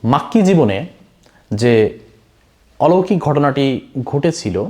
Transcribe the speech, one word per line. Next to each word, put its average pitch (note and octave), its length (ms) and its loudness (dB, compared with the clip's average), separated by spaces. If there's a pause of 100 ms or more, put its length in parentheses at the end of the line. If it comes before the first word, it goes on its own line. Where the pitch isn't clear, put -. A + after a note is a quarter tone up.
মাক্কি C#3+ 380 0
জীবনে D#3 440 2 (640)
যে A2+ 480 2 (800)
অলৌকিক F#3 400 2
ঘটনাটি C#3 680 -2 (160)
ঘটেছিল C#3 680 -4